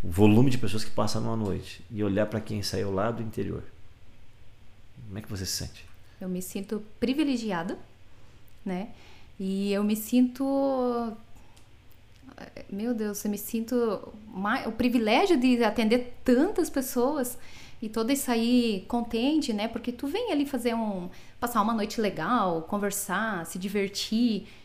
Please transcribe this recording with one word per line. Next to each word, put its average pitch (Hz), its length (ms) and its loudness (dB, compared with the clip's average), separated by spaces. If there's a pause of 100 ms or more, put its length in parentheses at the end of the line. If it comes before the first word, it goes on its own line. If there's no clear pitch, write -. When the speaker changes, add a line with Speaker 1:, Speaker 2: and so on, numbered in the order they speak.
Speaker 1:
o 98 80 0
volume 107 400 10
de 123 80 6
pessoas 107 260 4
que - 60 2
passam 110 320 2
numa 113 140 -2
noite, 101 520 -4
e 107 140 -4
olhar 101 240 2
pra 110 140 -4
quem 107 240 -6
saiu 101 280 -2
lá 101 200 0
do 117 100 -6
interior, 98 400 -4 (1400)
como 101 120 -10
é 110 40 -10
que - 80 -12
você 98 160 -6
se - 60 -4
sente? - 320 -8 (360)
Speaker 2:
Eu 185 80 -8
me 180 140 -4
sinto 208 400 -8 (160)
privilegiada, 240 800 -2 (840)
né? 190 240 -6 (500)
E 196 340 -2
eu 202 120 2
me 208 100 2
sinto, 247 1160 2 (1600)
meu 226 240 -2
Deus, 208 300 -4
eu 208 60 0
me 208 80 -2
sinto 226 760 -2 (200)
ma-, 202 340 -2
o 226 60 -4
privilégio 240 680 4
de 247 240 6
atender 226 520 2 (100)
tantas 311 460 4
pessoas 254 680 0 (420)
e 220 80 -6
todas 226 300 2
sair 233 720 2
contente, 240 640 2
né? 214 160 0
Porque 240 240 -4
tu 262 140 -6
vem 403 260 -2
ali 285 140 2
fazer 240 280 0
um, 202 340 -2 (320)
passar 240 220 0
uma 226 120 2
noite 214 260 -2
legal, 185 640 0
conversar, 196 840 -2
se - 120 -10
divertir, 202 880 0 (180)